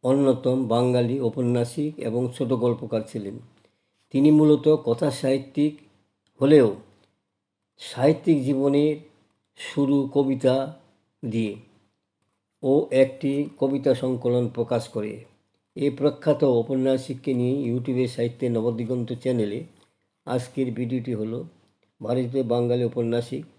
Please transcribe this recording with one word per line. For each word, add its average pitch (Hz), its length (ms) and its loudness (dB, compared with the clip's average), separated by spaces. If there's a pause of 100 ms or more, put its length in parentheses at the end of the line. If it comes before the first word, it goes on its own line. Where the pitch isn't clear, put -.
অন্যতম 131 600 0
বাঙালি 123 560 0
ঔপন্যাসিক 123 760 -2
এবং 120 340 -4
ছোট 127 200 -2
গল্পকার 113 540 -2
ছিলেন। 107 320 -10 (720)
তিনি 143 200 6
মূলত 151 440 6
কথা 143 360 0
সাহিত্যিক 139 640 -2 (640)
হলেও 135 340 6 (1040)
সাহিত্যিক 151 640 2
জীবনের 143 520 2 (600)
শুরু 139 560 0
কবিতা 135 680 0 (460)
দিয়ে 110 300 -4 (1080)
ও 135 280 2
একটি 139 580 2 (100)
কবিতা 135 360 2
সংকলন 123 520 0
প্রকাশ 117 420 -4
করে। 110 360 -8 (500)
এই 139 140 0
প্রখ্যাত 143 540 0
ঔপন্যাসিককে 131 920 0
নিয়ে 123 400 -2
YouTube-এ 123 340 -2
সাহিত্যের 120 440 -4
নবদিগন্ত 117 640 -2
চ্যানেলে 117 500 -2 (600)
আজকের 123 460 -4
ভিডিওটি 123 420 -4
হলো 113 320 -6 (580)
ভারতীয় 127 400 -2
বাঙালি 120 420 0
ঔপন্যাসিক 117 600 -4 (140)